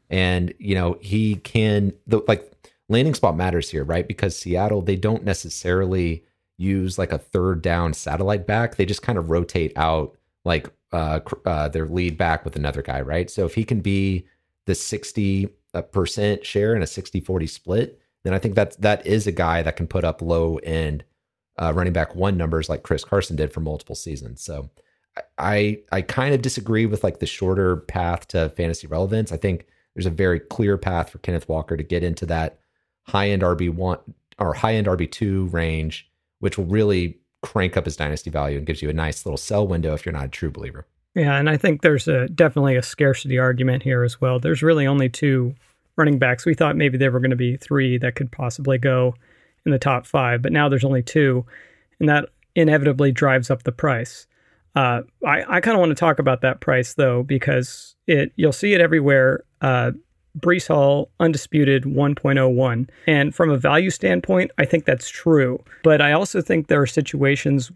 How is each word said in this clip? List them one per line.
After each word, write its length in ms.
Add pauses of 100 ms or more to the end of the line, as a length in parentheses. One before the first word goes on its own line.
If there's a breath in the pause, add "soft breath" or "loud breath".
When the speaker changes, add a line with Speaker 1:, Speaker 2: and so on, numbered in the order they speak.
Speaker 1:
And, 500
you 180
know, 240
he 340
can, 580 (140)
the, 220
like, 180 (420 soft breath)
landing 260
spot 220
matters 340
here, 120
right? 240
Because 300
Seattle, 460
they 120
don't 300
necessarily 1000 (340)
use, 380
like, 160
a 60
third 420
down 320
satellite 540
back. 300
They 100
just 160
kind 160
of 120
rotate 440
out, 420 (280)
like, 260 (220)
uh, 280
cr-, 280
uh, 200
their 180
lead 300
back 280
with 100
another 280
guy, 180
right? 280
So 180
if 80
he 100
can 160
be 460 (400)
the 100
sixty 720 (420)
percent 560
share 300
in 60
a 40
sixty 340
forty 280
split, 520 (220)
then 100
I 60
think 160
that 260
that 240
is 220
a 60
guy 300
that 140
can 120
put 160
up 160
low 380
end, 460 (540)
uh, 140
running 200
back 240
one 200
numbers 320
like 140
Chris 220
Carson 320
did 160
for 80
multiple 340
seasons. 460
So 280 (480)
I, 60 (160)
I, 400 (140)
I 100
kind 320
of 80
disagree 440
with, 180
like, 160
the 60
shorter 500
path 520
to 220
fantasy 380
relevance. 420
I 60
think 300 (280)
there's 120
a 40
very 300
clear 360
path 340
for 80
Kenneth 300
Walker 280
to 80
get 180
into 240
that 320 (460)
high 260
end 120
R 120
B 140
one 300 (400)
or 160
high 200
end 120
R 100
B 100
two 400
range, 600 (300)
which 180
will 100
really 520 (240)
crank 340
up 100
his 100
dynasty 340
value 280
and 80
gives 160
you 80
a 40
nice 320
little 120
sell 280
window 280
if 100
you're 80
not 140
a 20
true 220
believer. 360 (280)
Speaker 2:
Yeah, 220
and 140
I 60
think 260
there's 240
a, 220
definitely 480
a 60
scarcity 560
argument 440
here 220
as 160
well. 180
There's 240
really 240
only 220
two 460 (420)
running 220
backs. 280
We 80
thought 220
maybe 220
there 120
were 100
gonna 140
be 220
three 420
that 160
could 160
possibly 480
go 360 (500 soft breath)
in 80
the 60
top 280
five, 340
but 120
now 160
there's 160
only 180
two, 420 (540 loud breath)
and 100
that 200 (260)
inevitably 560
drives 400
up 140
the 80
price. 540 (500)
Uh, 260 (240)
I, 300
I 40
kinda 200
wanna 160
talk 240
about 220
that 180
price, 340
though, 300
because 720 (100)
it, 300
you'll 160
see 220
it 60
everywhere. 640 (200)
Uh, 300 (460)
Breece 300
Hall, 500
undisputed 680
one 280
point 240
oh 100
one. 400 (200 loud breath)
And 260
from 160
a 80
value 320
standpoint, 680
I 60
think 200
that's 260
true. 500 (220 loud breath)
But 180
I 120
also 280
think 280
there 120
are 60
situations 880